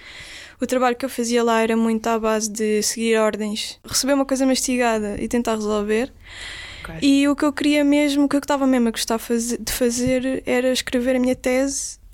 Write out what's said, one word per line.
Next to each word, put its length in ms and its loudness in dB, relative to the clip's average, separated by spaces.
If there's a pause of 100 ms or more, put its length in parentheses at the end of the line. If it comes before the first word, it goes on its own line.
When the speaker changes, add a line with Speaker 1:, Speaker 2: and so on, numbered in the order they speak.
(600)
Speaker 1:
O 60 -2
trabalho 300 2
que 80 -8
eu 40 -4
fazia 360 0
lá 180 4
era 140 2
muito 320 0
à 100 2
base 320 0
de 320 0
seguir 360 0
ordens, 680 -2
receber 280 0
uma 120 2
coisa 180 0
mastigada 760 0
e 100 -4
tentar 260 0
resolver. 580 -2 (720)
Speaker 2:
Ok. 180 -12
Speaker 1:
E 280 4
o 80 2
que 80 0
eu 80 2
queria 320 2
mesmo, 400 4
o 40 2
que 80 0
eu 40 4
estava 260 0
mesmo 220 4
a 20 0
gostar 280 -4
faze-, 400 -2
de 140 -6
fazer 720 0
era 280 2
escrever 440 0
a 40 2
minha 160 2
tese 640 -2 (160)